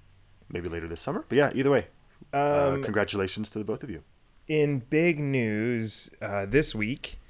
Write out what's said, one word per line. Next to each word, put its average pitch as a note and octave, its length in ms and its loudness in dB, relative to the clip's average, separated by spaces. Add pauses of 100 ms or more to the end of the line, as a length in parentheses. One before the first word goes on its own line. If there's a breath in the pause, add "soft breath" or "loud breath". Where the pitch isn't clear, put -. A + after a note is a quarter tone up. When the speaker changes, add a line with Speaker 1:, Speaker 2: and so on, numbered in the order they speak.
(480)
Speaker 1:
maybe F2 220 -6
later E2 180 -6
this E2+ 140 -10
summer. G3 260 -6
But, A#2+ 120 2
yeah, C#3 160 4
either C3+ 160 2
way, B2 160 2 (460)
uh, C#3+ 400 2
Speaker 2:
Um, C#3 100 -4
Speaker 1:
congratulations G#2 680 -2
to - 80 -8
the G#2 60 -6
both A2 180 -4
of - 60 -12
you. E2+ 140 -10 (440)
Speaker 2:
In D3 320 2 (120)
big D#3+ 280 4
news, A#2 920 0 (100)
uh, G2+ 240 -2
this C3+ 300 2
week, A2 440 -6 (100)